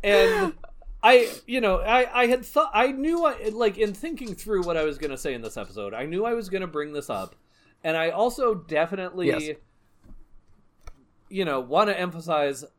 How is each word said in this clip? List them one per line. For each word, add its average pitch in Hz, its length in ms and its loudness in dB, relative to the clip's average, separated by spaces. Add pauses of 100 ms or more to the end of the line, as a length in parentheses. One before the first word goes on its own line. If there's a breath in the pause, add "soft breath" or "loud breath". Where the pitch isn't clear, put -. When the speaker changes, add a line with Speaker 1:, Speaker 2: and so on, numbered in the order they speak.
Speaker 1:
and 415 500 4 (500)
I, 247 260 8 (160)
you 247 160 -2
know, 190 180 2
I, 247 440 2
I 240 40 4
had 247 180 2
thought, 302 280 0
I 254 180 4
knew, 320 340 -2
I, 220 260 -2
like, 214 260 0
in 208 160 0
thinking 269 400 -8
through 196 300 -2
what 170 140 -2
I 156 60 0
was 151 140 -2
gonna 143 200 -6
say 143 180 -4
in 117 60 -10
this 110 160 -10
episode, 101 360 -8
I 120 140 -6
knew 185 180 -4
I 233 80 -2
was 226 160 -6
gonna 185 180 -4
bring 151 260 -6
this 143 160 -8
up, 95 260 -6 (480 soft breath)
and 160 140 0
I 165 120 2
also 233 460 0
definitely, 175 720 -2
Speaker 2:
Yes. 151 300 -2 (1700)
Speaker 1:
you 190 160 -2
know, 139 140 0
wanna 160 340 4
emphasize 165 720 -2 (160)